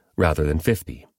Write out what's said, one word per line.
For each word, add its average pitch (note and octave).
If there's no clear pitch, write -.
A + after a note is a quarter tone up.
rather D#2
than D2
fifty. -